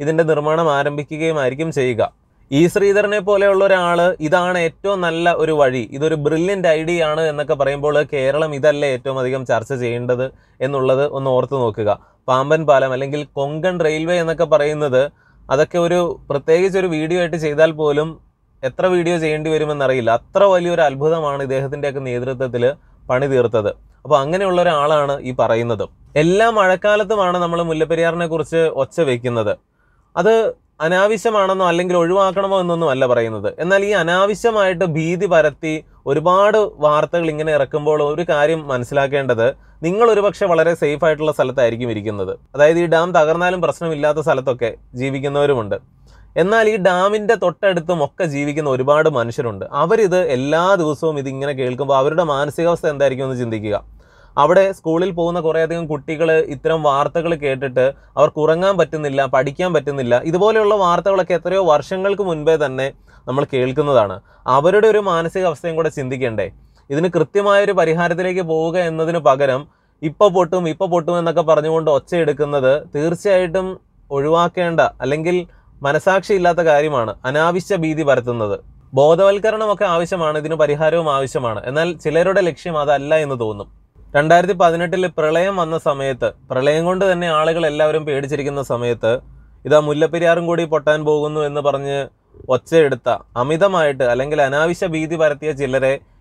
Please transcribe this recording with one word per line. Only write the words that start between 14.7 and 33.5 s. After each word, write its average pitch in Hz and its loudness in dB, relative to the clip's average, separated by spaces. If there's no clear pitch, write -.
അതൊക്കെ 156 2
ഒരു 180 2
പ്രത്യേകിച്ച് 175 0
ഒരു 185 -2
വീഡിയോ 160 -2
ആയിട്ട് 165 -4
ചെയ്താൽ 156 2
പോലും 151 0
എത്ര 175 -4
വീഡിയോ 175 0
ചെയ്യേണ്ടി 151 -2
വരുമെന്നറിയില്ല. 135 0
അത്ര - -2
വലിയൊരു 175 2
അത്ഭുതമാണ് 143 -2
ഇദ്ദേഹത്തിൻ്റെയൊക്കെ 139 -4
നേതൃത്വത്തിൽ 123 -2
പണി 131 2
തീർത്തത്. 117 2
അപ്പോൾ 143 4
അങ്ങനെയുള്ള 180 -2
ഒരാളാണ് 147 2
ഈ 127 -4
പറയുന്നത്. 113 0
എല്ലാ 190 4
മഴക്കാലത്തുമാണ് 190 2
നമ്മൾ 170 -2
മുല്ലപ്പെരിയാറിനെ 165 0
കുറിച്ച് 165 0
ഒച്ച - -8
വയ്ക്കുന്നത്. 120 0
അത് 202 4
അനാവശ്യമാണെന്നോ 190 0
അല്ലെങ്കിൽ 180 0
ഒഴിവാക്കണമോ 190 0
എന്നൊന്നും 170 -2
അല്ല 131 0
പറയുന്നത്. 110 -2